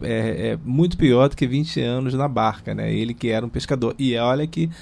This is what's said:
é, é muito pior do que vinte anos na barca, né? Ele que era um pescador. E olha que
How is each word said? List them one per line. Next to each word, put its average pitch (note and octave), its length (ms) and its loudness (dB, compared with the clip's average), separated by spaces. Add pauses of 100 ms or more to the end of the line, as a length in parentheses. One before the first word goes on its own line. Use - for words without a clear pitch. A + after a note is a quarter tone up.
é, A2+ 480 -2
é A2 120 -4
muito D#3+ 340 2
pior C3 320 6
do - 80 -10
que C#3 100 0
vinte C#3+ 340 0
anos B2+ 320 -2
na C3+ 160 0
barca, A2+ 460 -2
né? G#2+ 180 -4
Ele A2+ 220 -2
que A#2 140 -4
era A2+ 160 0
um A#2+ 40 -4
pescador. A#2+ 500 -2
E C3 180 0
olha B2+ 300 0
que E3 240 -2 (120)